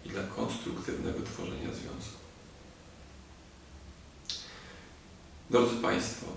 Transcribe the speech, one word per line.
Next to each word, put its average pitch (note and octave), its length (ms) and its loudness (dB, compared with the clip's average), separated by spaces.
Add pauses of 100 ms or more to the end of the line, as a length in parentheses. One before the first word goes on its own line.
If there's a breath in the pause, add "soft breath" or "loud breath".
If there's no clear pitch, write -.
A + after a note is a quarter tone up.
i - 40 -6
dla G2 140 0
konstruktywnego - 1000 0
tworzenia F#2+ 500 -2
związku. F#2 480 -6 (3250 loud breath)
Drodzy A#2 260 12
Państwo, - 500 4 (100)